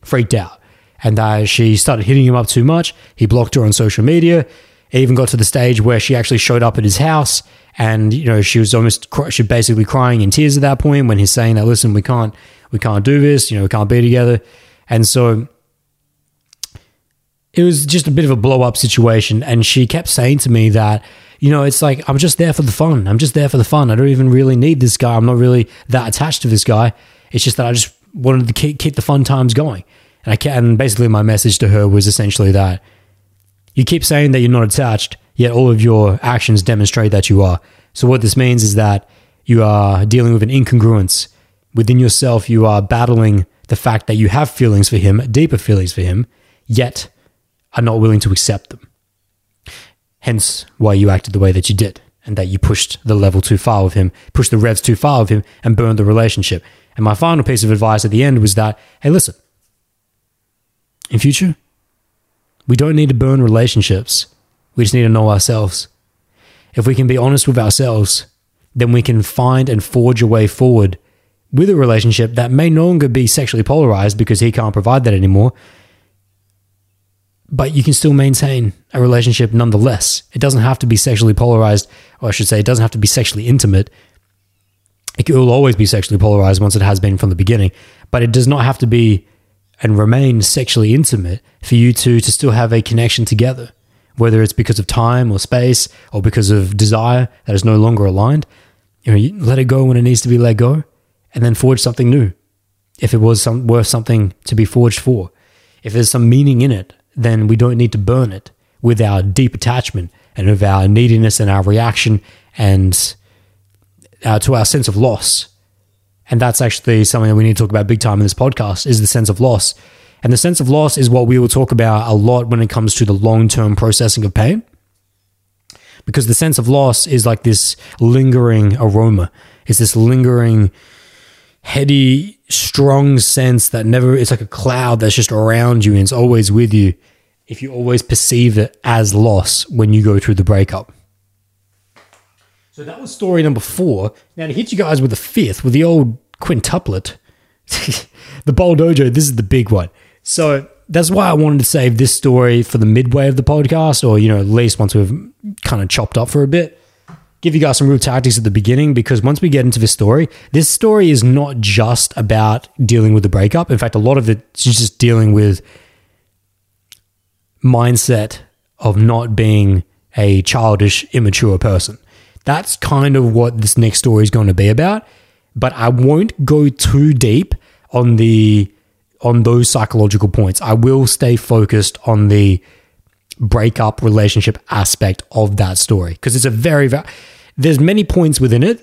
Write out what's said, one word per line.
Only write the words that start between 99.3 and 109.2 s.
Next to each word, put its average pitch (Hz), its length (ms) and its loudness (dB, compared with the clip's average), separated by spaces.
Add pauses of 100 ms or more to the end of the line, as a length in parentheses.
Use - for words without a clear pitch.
let 131 200 -2
it 131 60 0
go 131 200 2
when 127 120 2
it 120 60 2
needs 120 200 2
to 123 60 -4
be 120 100 2
let 120 180 2
go, 131 280 0 (500)
and 117 100 -2
then 120 100 0
forge 127 260 0
something 120 300 -2
new. 123 220 0 (640)
If 117 160 -4
it 117 40 2
was 110 220 2
some, 120 260 -4
worth 117 200 2
something 110 480 -2 (100)
to - 100 -6
be 110 100 2
forged 120 340 0
for, 104 320 -4 (520)
if 107 100 -12
there's 113 180 0
some 117 180 2
meaning 131 340 2
in 135 100 0
it, 92 220 -10 (200)
then 113 320 -2
we 113 100 2
don't 120 200 0
need 120 160 0
to 110 60 -4
burn 117 340 -2
it 98 180 -18 (320)
with 117 180 0
our 101 220 0